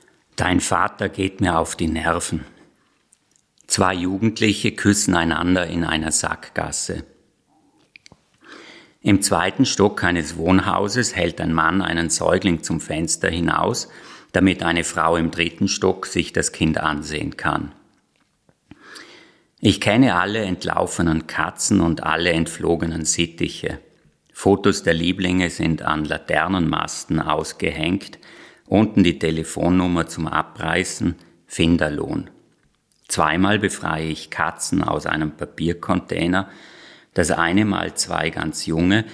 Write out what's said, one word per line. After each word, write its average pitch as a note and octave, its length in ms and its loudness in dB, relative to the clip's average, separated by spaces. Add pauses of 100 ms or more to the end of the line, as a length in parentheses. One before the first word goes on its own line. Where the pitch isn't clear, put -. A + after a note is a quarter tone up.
(360)
„Dein F2 240 2
Vater F#2+ 480 0
geht F#2+ 320 -4
mir F2+ 180 2
auf D#2+ 200 -2
die E2+ 100 -2
Nerven.“ D#2+ 560 -2 (1200)
Zwei F#2+ 280 2
Jugendliche G#2 760 0
küssen G2+ 420 2
einander E2+ 520 2
in E2+ 180 -2
einer D#2+ 260 -2
Sackgasse. - 920 -4 (2000)
Im G2 220 4
zweiten F#2+ 420 2
Stock - 380 2
eines E2+ 340 -2
Wohnhauses F#2+ 800 2
hält F2 260 -2
ein D#2+ 120 -2
Mann D#2+ 280 2
einen E2 300 -2
Säugling E2+ 500 2
zum E2 180 -4
Fenster D#2+ 500 -4
hinaus, E2+ 580 0 (460)
damit F2+ 300 4
eine E2+ 200 0
Frau E2 320 0
im E2+ 160 0
dritten E2+ 360 -2
Stock - 380 0
sich - 280 -4
das E2 180 0
Kind D#2+ 260 0
ansehen D2+ 600 -4
kann. D2 340 -4 (1900)
Ich - 220 4
kenne A2+ 320 4
alle G2+ 300 0
entlaufenen E2+ 840 0
Katzen F2+ 560 0
und E2 220 2
alle E2 280 0
entflogenen E2 720 -2
Sittiche. - 760 -4 (520)
Fotos G2 520 2
der E2+ 100 4
Lieblinge F2+ 560 0
sind D#2+ 320 0
an D#2 240 -2
Laternenmasten D#2+ 1120 -2
ausgehängt, D#2+ 1000 -4 (480)
unten G#2 360 4
die F2 140 2
Telefonnummer E2 880 0
zum D#2+ 220 -6
Abreißen, E2 880 -2 (320)
Finderlohn. D#2+ 840 0 (800)
Zweimal F#2 520 2
befreie D#2+ 480 -2
ich - 240 -6
Katzen E2 520 -2
aus D#2 220 -2
einem D#2 260 -2
Papiercontainer, F2 1160 -2 (640)
das E2 180 2
eine F2 320 2
Mal F2+ 300 -2
zwei E2 380 -2
ganz D#2 340 -6
junge, F#2 480 2